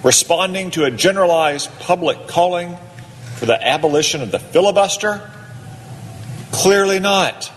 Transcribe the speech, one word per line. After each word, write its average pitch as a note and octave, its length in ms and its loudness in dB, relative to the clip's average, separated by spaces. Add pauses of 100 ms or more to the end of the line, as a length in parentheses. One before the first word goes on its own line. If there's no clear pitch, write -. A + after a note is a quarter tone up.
responding F3+ 680 2
to D#3+ 120 2
a C3+ 60 2
generalized D#3+ 880 2
public F3 500 0
calling F3 480 0 (600)
for A#2 100 -4
the A2+ 200 2
abolition D3+ 540 2
of A2+ 100 -6
the - 80 -2
filibuster? G3+ 920 2 (1200)
Clearly G3 500 2
not. F#3+ 560 -2